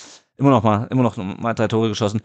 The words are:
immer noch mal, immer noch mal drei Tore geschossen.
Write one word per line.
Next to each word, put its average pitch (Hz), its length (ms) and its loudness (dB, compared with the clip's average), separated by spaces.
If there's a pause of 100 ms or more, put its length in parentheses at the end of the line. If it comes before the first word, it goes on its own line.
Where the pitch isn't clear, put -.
(360)
immer 139 160 4
noch 120 120 4
mal, 107 280 2
immer 127 120 2
noch 113 140 -2
mal 101 360 -6
drei 110 140 0
Tore 113 220 0
geschossen. 107 340 -2